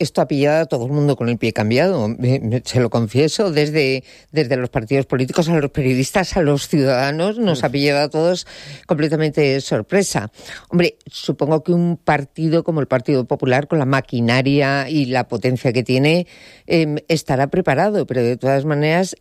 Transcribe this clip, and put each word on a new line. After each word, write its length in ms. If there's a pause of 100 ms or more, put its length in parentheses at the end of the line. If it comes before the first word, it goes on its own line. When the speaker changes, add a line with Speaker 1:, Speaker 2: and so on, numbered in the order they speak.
Speaker 1:
esto 200
ha 60
pillado 360
a 40
todo 200
el 60
mundo 220
con 140
el 100
pie 140
cambiado, 560
me, 320
me, 240
se 160
lo 100
confieso, 640
desde, 500 (300)
desde 240
los 120
partidos 380
políticos 420
a 100
los 120
periodistas, 640
a 60
los 260
ciudadanos, 720
nos 240
Speaker 2:
Mm. 40
Speaker 1:
ha 40
pillado 340
a 60
todos 360 (400)
completamente 540
de 200
sorpresa. 680 (380)
Hombre, 380
supongo 560
que 100
un 240
partido 680
como 160
el 80
Partido 380
Popular, 420
con 100
la 80
maquinaria 1040
y 160
la 220
potencia 440
que 120
tiene, 420 (400)
em, 300 (120)
estará 380
preparado, 600
pero 160
de 140
todas 280
maneras 560